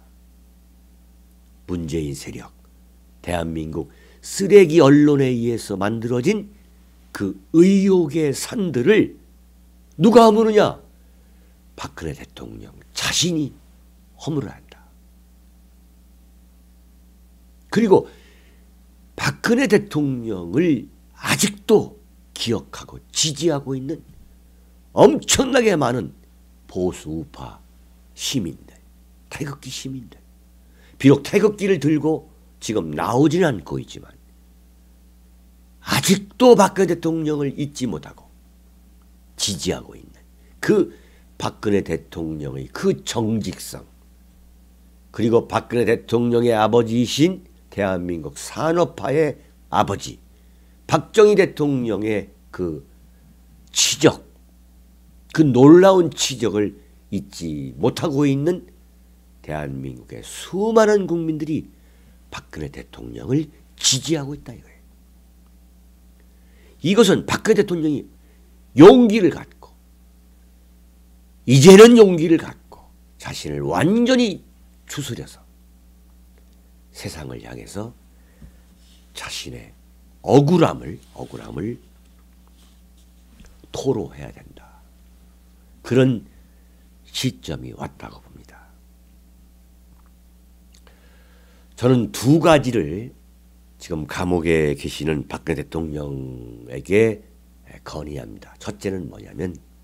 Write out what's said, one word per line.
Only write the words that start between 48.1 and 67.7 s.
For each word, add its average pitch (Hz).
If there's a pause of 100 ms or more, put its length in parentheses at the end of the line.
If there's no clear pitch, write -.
산업화의 151 (320)
아버지 95 (680)
박정희 208
대통령의 120 (180)
그 80 (840)
치적, - (1080)
그 160
놀라운 165
치적을 107 (300)
잊지 76
못하고 147
있는 147 (800)
대한민국의 67
수많은 208
국민들이 160 (640)
박근혜 -
대통령을 60 (260)
지지하고 139
있다 131
이거예요. - (2000)
이것은 185
박근혜 -
대통령이 160 (680)